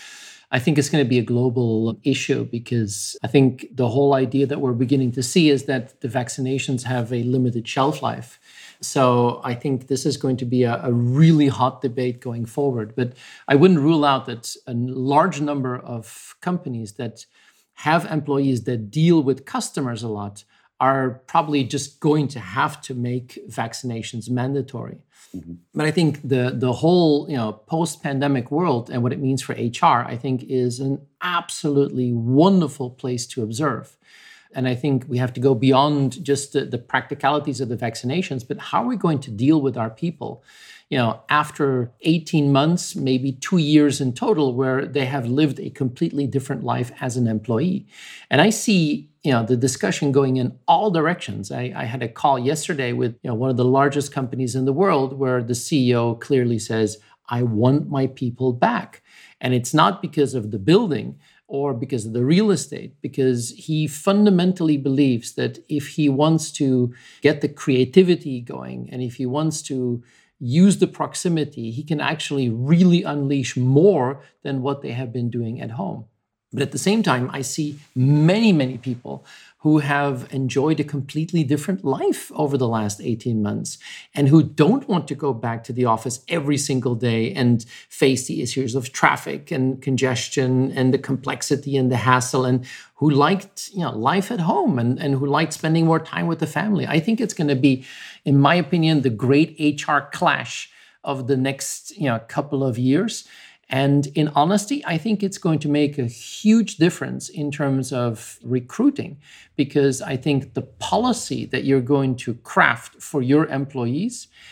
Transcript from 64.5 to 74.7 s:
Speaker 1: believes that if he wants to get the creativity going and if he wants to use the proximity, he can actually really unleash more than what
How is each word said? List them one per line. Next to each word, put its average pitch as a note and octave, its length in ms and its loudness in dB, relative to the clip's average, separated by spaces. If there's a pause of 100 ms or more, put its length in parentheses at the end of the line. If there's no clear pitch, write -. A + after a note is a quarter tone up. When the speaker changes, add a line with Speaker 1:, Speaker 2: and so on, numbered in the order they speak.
Speaker 1:
believes C3+ 580 0
that B2 240 -4 (100)
if D3 200 -4
he D3+ 200 0
wants D#3 440 2
to B2+ 420 0 (280)
get D3 180 4
the C#3+ 80 -2
creativity C#3+ 920 2
going B2+ 500 -12
and B2+ 120 -8
if A#2+ 140 -8
he C3 100 -4
wants D3+ 360 -2
to B2 400 -4 (360)
use E3 400 4
the F3+ 80 4
proximity, D3 840 -4
he B2 120 -8
can D3+ 180 -4
actually C#3 500 -2
really E3+ 540 4
unleash C#3+ 520 -2
more C#3 640 4 (200)
than C3+ 180 -4
what C#3 220 -4